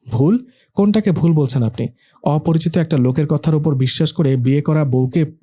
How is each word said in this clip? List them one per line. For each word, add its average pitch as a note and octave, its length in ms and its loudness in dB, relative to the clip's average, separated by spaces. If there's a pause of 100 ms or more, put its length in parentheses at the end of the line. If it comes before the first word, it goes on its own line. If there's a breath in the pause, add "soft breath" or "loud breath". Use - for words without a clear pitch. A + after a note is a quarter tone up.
ভুল? D3+ 360 0 (300 loud breath)
কোনটাকে G#3 380 2
ভুল E3+ 200 2
বলছেন C#3+ 300 0
আপনি? A#2 260 -4 (360 soft breath)
অপরিচিত D#3+ 540 0
একটা E3 180 -2
লোকের C3 300 0
কথার D#3 280 0
উপর D3+ 200 0
বিশ্বাস C3 380 0
করে C3+ 240 0
বিয়ে C3 260 0
করা D#3 220 0
বউকে B2+ 400 0 (180)